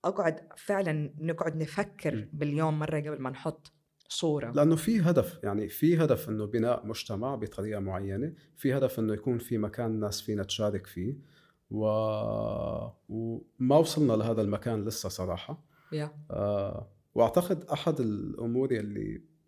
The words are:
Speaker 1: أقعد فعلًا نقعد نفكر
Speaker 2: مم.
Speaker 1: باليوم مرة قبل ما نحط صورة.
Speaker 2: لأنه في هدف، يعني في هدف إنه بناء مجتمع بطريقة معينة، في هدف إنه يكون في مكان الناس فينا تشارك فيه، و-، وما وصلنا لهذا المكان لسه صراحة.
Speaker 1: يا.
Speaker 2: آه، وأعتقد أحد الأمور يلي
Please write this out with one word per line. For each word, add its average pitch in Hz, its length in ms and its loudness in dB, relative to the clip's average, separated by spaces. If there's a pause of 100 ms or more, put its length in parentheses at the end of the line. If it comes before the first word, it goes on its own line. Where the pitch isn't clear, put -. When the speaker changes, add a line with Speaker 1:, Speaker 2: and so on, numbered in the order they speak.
Speaker 1:
أقعد 175 340 2 (180)
فعلًا 156 640 -2
نقعد 160 360 -2
نفكر 160 600 -4
Speaker 2:
مم. 107 180 -6
Speaker 1:
باليوم 151 460 0
مرة 151 200 -2
قبل 147 220 -6
ما 127 80 -4
نحط - 420 -8 (380)
صورة. 143 420 0
Speaker 2:
لأنه 147 240 6
في 220 260 2
هدف، 160 420 4
يعني 101 260 -2
في 165 340 4
هدف 131 260 2
إنه 107 160 -2
بناء 117 400 0
مجتمع 113 500 -4
بطريقة 104 440 -6
معينة، 98 540 -4 (220)
في 139 220 0
هدف 127 220 0
إنه 110 140 0
يكون 120 240 -2
في 117 200 -4
مكان 107 340 -2
الناس 107 300 -2
فينا 104 220 -2
تشارك 101 440 -2
فيه، 113 300 -6 (540)
و-، 110 1160 0 (220)
وما 117 680 2
وصلنا 156 360 6
لهذا 110 280 2
المكان 104 440 0
لسه 104 240 -4
صراحة. 87 540 -6 (280)
Speaker 1:
يا. 151 200 -4 (200)
Speaker 2:
آه، 101 560 -2 (280)
وأعتقد 175 500 4
أحد 143 340 0
الأمور 117 720 0
يلي 104 500 -4 (260)